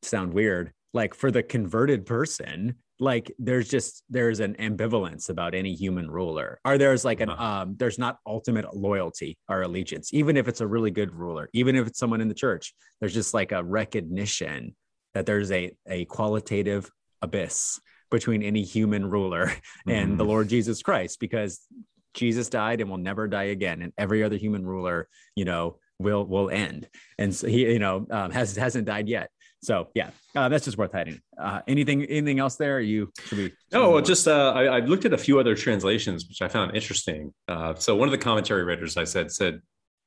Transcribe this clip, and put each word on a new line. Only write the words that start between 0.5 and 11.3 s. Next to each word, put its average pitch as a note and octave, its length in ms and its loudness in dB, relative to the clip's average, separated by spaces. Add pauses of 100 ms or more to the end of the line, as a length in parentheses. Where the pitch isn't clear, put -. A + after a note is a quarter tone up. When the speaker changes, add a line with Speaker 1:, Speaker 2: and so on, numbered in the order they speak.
Speaker 1:
like, A2 200 -2
for C3+ 180 0
the A#2 120 2
converted A2+ 600 0
person, A#2 720 -4 (260)
like, B2 380 0
there's B2 300 0
just, - 400 -2
there's A#2 320 2
an G#2 140 -2
ambivalence G#2+ 760 -2
about E2+ 260 -4
any F#2+ 180 -2
human F2+ 380 -2
ruler, D#2+ 540 -4
or C#3 120 6
there's, C3+ 280 6
like, A2+ 160 0
an, G#2+ 80 0
Speaker 2:
Uh-huh. E2+ 140 -6 (180)
Speaker 1:
um, F#2 160 -6
there's A#2+ 220 0
not B2 260 -2
ultimate G#2+ 500 -2
loyalty G2 640 -2 (100)
or F#2+ 140 0
allegiance, F2+ 520 -4
even D3 220 4
if C3 140 2
it's A#2 120 -4
a A2 60 -2
really A2 240 0
good F#2 220 -2
ruler, E2 400 -8